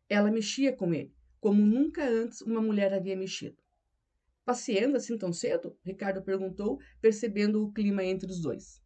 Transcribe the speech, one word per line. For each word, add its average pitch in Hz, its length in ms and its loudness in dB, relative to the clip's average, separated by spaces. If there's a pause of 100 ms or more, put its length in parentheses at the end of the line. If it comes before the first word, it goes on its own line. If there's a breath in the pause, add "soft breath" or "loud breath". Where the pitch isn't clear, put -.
Ela 208 220 4
mexia 226 420 0
com 175 180 -2
ele, - 220 -4 (260)
como 208 240 6
nunca 285 400 4
antes 233 380 -2
uma 226 180 -2
mulher 202 320 2
havia 190 240 -2
mexido. - 460 -10 (840)
"Passeando 247 540 0
assim 226 180 -4
tão 185 160 -4
cedo?" - 540 -4
Ricardo 190 380 -6
perguntou, 190 560 -4 (200 loud breath)
percebendo 214 640 2
o 208 80 -4
clima 202 320 0
entre 185 280 -2
os 180 100 -6
dois. - 440 -8